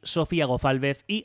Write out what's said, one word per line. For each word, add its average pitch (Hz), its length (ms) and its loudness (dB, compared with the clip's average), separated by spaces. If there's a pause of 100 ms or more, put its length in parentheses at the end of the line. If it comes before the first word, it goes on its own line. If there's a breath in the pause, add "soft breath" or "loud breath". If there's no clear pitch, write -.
Sofia 165 420 0
Gofalvez 135 640 0
i 214 180 -4